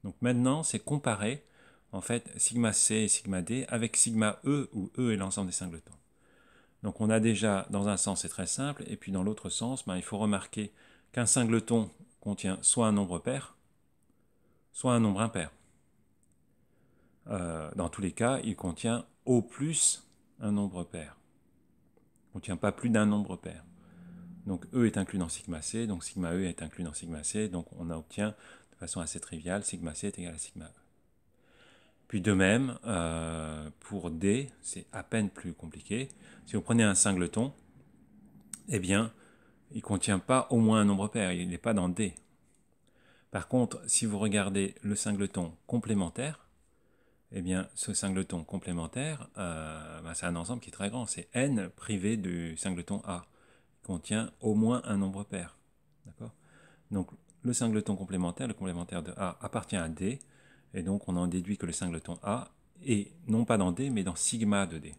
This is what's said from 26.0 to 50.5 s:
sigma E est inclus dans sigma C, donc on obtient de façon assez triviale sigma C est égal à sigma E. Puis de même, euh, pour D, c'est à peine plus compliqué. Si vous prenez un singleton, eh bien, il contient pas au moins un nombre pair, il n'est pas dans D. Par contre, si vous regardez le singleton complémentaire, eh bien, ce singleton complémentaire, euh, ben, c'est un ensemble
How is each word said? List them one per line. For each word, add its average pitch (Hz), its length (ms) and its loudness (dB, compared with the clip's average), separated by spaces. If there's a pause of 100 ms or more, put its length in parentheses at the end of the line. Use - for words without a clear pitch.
sigma 85 300 -4
E 92 100 0
est 85 200 -4
inclus 82 200 -8
dans 80 120 -6
sigma 80 280 -10
C, 107 260 -2
donc 87 200 -6 (100)
on 85 120 -6
obtient 104 400 -4
de - 460 -20
façon 92 220 -8
assez 85 220 -6
triviale 87 420 -6
sigma 85 320 -6
C 101 140 -6
est - 100 -8
égal 87 160 -10
à 80 40 -12
sigma - 260 -12
E. - 180 -20 (1300)
Puis 101 80 0
de 101 140 4
même, 110 500 4
euh, 80 840 -2 (100)
pour 87 300 -6
D, 101 400 0 (100)
c'est - 320 -12
à 104 100 -8
peine 107 280 0
plus - 240 -10
compliqué. 98 560 -6 (340)
Si - 120 -4
vous 101 40 2
prenez 117 220 4
un 104 120 6
singleton, 98 600 2 (1120)
eh 113 100 0
bien, 98 360 2 (560)
il 110 100 -8
contient 98 380 2
pas 127 320 2
au 120 80 6
moins 110 240 8
un - 20 8
nombre 101 240 4
pair, 98 240 0
il 90 160 -2
n'est 87 80 -4
pas 113 160 0
dans 92 160 2
D. 90 260 0 (1160)
Par 95 180 -6
contre, 123 380 2
si - 180 2
vous 104 140 0
regardez 98 640 2
le 104 120 0
singleton 98 600 -2 (120)
complémentaire, 113 840 -2 (800)
eh 101 100 -6
bien, 92 340 0
ce - 200 -4
singleton 92 500 -2
complémentaire, 95 920 -6
euh, 78 640 -8
ben, 82 100 -8
c'est - 140 -6
un 85 100 0
ensemble 104 240 -4